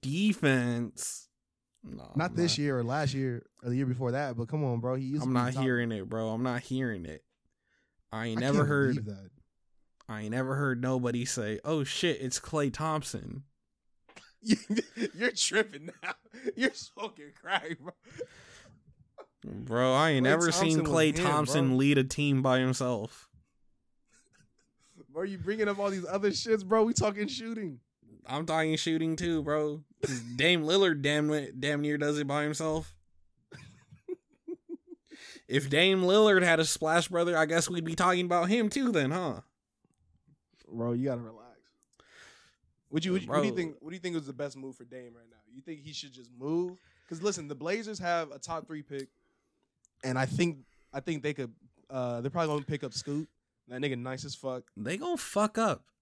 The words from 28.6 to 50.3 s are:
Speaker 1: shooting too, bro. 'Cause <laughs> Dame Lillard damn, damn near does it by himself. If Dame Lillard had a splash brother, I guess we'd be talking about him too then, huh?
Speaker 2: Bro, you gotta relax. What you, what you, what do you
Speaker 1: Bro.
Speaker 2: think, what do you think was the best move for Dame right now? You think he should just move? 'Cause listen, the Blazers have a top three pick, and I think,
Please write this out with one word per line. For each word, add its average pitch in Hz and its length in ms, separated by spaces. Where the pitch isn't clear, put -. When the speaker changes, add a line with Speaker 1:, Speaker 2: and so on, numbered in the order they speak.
Speaker 1:
shooting 160 400
too, 165 260
bro. 151 400
'Cause 131 160
<laughs> 120 160
Dame 165 260
Lillard 165 400
damn, 151 300
damn 147 220
near 147 180
does 147 200
it 147 100
by 147 160
himself. 156 500
If 135 200
Dame 185 340
Lillard 196 400
had 170 180
a 160 40
splash 160 440
brother, 175 280
I 156 80
guess 165 240
we'd 175 160
be 165 120
talking 180 280
about 175 240
him 226 200
too 254 240
then, 139 180
huh? 160 300
Speaker 2:
Bro, 117 200
you 123 160
gotta 123 120
relax. 113 380
What 160 160
you, 185 80
what 190 100
you, 104 60
what 143 120
do - 60
you - 60
Speaker 1:
Bro. - 40
Speaker 2:
think, 160 240
what 151 100
do 180 60
you 180 40
think 175 140
was 151 120
the 139 60
best 135 240
move 135 200
for 123 80
Dame 123 300
right 117 140
now? 113 80
You 131 80
think 156 200
he 147 120
should 139 200
just 120 260
move? 170 400
'Cause 165 120
listen, 170 280
the 143 80
Blazers 202 420
have 170 320
a 143 80
top 165 300
three 151 140
pick, 139 260
and 127 120
I 143 100
think, 151 320